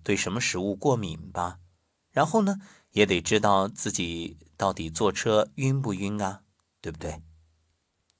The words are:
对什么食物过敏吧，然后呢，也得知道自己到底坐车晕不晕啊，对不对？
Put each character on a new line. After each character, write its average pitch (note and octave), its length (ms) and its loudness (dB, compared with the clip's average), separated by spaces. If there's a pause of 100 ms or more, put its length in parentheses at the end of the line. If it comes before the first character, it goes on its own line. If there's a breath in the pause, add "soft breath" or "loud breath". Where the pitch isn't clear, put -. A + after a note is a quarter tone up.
对 G2 140 0
什 F#2+ 160 -2
么 G2 80 -2
食 - 180 -2
物 G2 160 -2
过 B2+ 220 2
敏 E2+ 340 -8
吧， F2 300 -6 (500)
然 C#3+ 160 2
后 G#3+ 160 2
呢， G3 160 0 (320 loud breath)
也 G#3 160 6
得 F2 160 2
知 G#2 160 2
道 G2+ 300 4
自 - 240 -6
己 E2 440 -6 (200)
到 G2 160 0
底 E2 180 -6
坐 F#2+ 220 2
车 G#2+ 420 2
晕 C3+ 260 0
不 A2+ 140 -2
晕 G2+ 260 -4
啊， G2 220 -4 (380)
对 E2 100 -8
不 D#2+ 80 -10
对？ D#2+ 240 -8 (960)